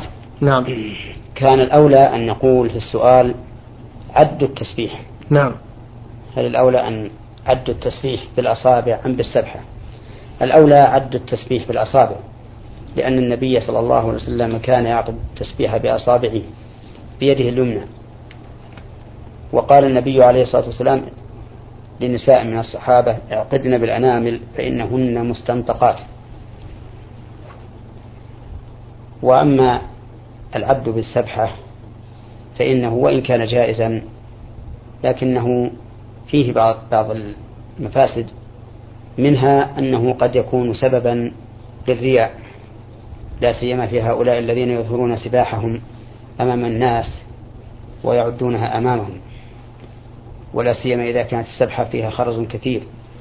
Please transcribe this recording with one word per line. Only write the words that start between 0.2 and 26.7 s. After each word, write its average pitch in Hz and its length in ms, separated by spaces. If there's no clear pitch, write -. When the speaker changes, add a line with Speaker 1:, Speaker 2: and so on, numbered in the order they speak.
Speaker 1:
نعم. 135 240
Speaker 2:
كان 135 240
الأولى 135 560
أن 117 120
نقول 123 420
في 101 60
السؤال: 120 600
"عد - 300
التسبيح". - 580
Speaker 1:
نعم. 143 220
Speaker 2:
هل 123 80
الأولى 123 420
أن 110 220
عد 127 200
التسبيح 123 540
بالأصابع 120 680
أم 131 80
بالسبحة؟ - 460
الأولى 147 340
عد 131 400
التسبيح - 520
بالأصابع، 117 480
لأن 131 220
النبي 127 440
صلى 117 180
الله 120 160
عليه 113 180
وسلم 117 440
كان 123 280
يعد 117 240
التسبيح 113 680
بأصابعه، 117 640
بيده 131 300
اليمنى. 120 320
وقال 139 320
النبي 131 380
عليه 123 200
الصلاة 120 220
والسلام 131 360
لنساء 123 420
من 113 160
الصحابة: 120 580
"اعقدن 127 460
بالأنامل 117 600
فإنهن 123 720
مستنطقات". 120 720